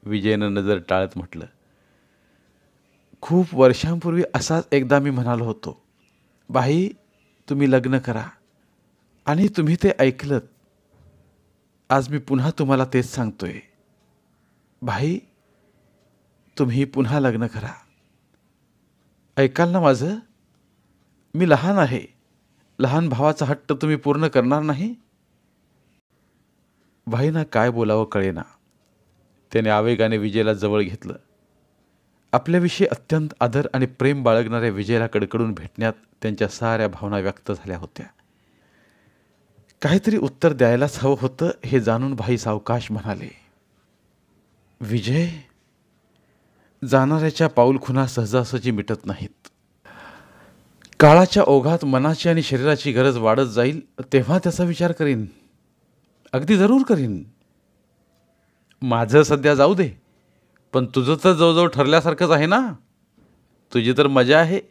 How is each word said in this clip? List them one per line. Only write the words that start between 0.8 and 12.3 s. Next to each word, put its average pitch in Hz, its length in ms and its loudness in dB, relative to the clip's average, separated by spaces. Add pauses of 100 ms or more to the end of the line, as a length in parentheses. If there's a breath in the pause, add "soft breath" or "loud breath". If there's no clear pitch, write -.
टाळत 92 260 0
म्हटलं, 85 300 -12 (1800)
"खूप 170 340 0
वर्षांपूर्वी 165 680 2 (120)
असाच 160 360 -2
एकदा 139 280 2
मी 143 100 -2
म्हणालो 120 360 -2
होतो, - 380 -10 (680)
'भाई, 151 400 0 (600)
तुम्ही 139 220 2
लग्न 131 280 2
करा,' 117 300 -8 (960)
आणि 170 220 0
तुम्ही 170 280 0
ते 190 240 2
ऐकलंत. 135 420 0 (1500)
आज 131 200 0
मी 147 80 -6
पुन्हा 135 420 -2